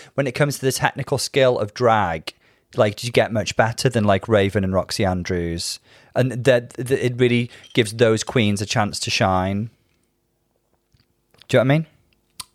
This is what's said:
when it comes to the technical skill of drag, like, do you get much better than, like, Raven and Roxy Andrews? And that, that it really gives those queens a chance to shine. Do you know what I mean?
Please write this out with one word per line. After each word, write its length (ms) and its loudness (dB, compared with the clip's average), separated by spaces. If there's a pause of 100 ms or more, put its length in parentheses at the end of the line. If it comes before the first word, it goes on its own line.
(140)
when 120 -2
it 60 -8
comes 260 -2
to 80 -4
the 60 0
technical 440 -4
skill 420 2
of 140 -6
drag, 640 0 (400)
like, 220 2
do 100 -10
you 60 -8
get 200 2
much 240 -4
better 320 0
than, 160 0
like, 240 2
Raven 360 2
and 100 -2
Roxy 280 -2
Andrews? 800 -4 (340)
And 180 0 (120)
that, 300 2
that 160 -6
it 280 -2
really 320 2 (220)
gives 220 0
those 280 4
queens 380 0
a 60 -6
chance 320 -2
to 120 -6
shine. 600 0 (1800)
Do 80 2
you 80 4
know 40 0
what 60 4
I 40 2
mean? 80 -4 (680)